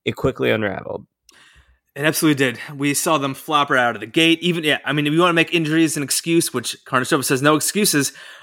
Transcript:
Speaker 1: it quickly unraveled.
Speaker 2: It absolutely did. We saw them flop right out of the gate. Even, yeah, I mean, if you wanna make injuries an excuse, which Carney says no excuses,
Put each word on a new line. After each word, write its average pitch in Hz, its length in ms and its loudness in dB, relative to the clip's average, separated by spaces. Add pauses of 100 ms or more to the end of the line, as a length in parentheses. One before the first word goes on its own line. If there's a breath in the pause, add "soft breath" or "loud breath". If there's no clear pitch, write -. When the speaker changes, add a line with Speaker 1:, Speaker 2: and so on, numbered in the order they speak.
Speaker 1:
it 110 120 0
quickly 131 340 -2
unraveled. 107 560 -4 (880 soft breath)
Speaker 2:
It 139 100 -6
absolutely 151 320 2
did. 127 240 -2 (140)
We 143 200 -2
saw 160 240 0
them 139 160 -4
flop 147 340 0
right 131 140 2
out 117 140 0
of 101 40 -14
the 110 60 -10
gate. 165 360 2
Even, 170 220 -2
yeah, 143 200 2
I 135 80 -2
mean, 147 140 0
if 147 60 0
you 165 80 2
wanna 180 120 4
make 160 200 2
injuries 160 440 0
an 147 60 -4
excuse, 165 520 0
which 120 300 -6
Carney 127 200 0
says 135 380 0
no 151 140 4
excuses, 151 560 0 (300 loud breath)